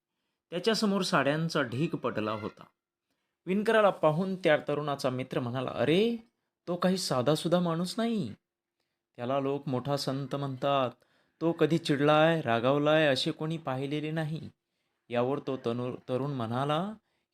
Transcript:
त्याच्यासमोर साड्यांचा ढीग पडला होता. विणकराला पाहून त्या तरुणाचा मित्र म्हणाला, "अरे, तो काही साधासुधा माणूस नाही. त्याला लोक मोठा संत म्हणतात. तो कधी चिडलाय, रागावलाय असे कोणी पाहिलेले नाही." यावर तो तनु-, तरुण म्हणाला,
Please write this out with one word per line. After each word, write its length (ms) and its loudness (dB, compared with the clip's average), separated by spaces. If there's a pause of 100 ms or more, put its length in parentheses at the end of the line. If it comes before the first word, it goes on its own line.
(500)
त्याच्यासमोर 520 0
साड्यांचा 600 0
ढीग 280 -2
पडला 420 -4
होता. 320 -8 (840)
विणकराला 440 4
पाहून 460 2
त्या 220 4 (100)
तरुणाचा 420 -2
मित्र 300 -4
म्हणाला, 360 -4
"अरे, 420 2 (500)
तो 80 -4
काही 220 2
साधासुधा 640 2
माणूस 380 -2
नाही. 360 -2 (840)
त्याला 240 -2
लोक 280 -2
मोठा 300 0
संत 380 -4
म्हणतात. 560 -2 (500)
तो 100 2
कधी 260 2
चिडलाय, 640 4
रागावलाय 680 4
असे 240 2
कोणी 260 -6
पाहिलेले 540 -6
नाही." 380 -4 (600)
यावर 300 0
तो 180 -4
तनु-, 380 -4 (140)
तरुण 220 -2
म्हणाला, 600 -2 (400)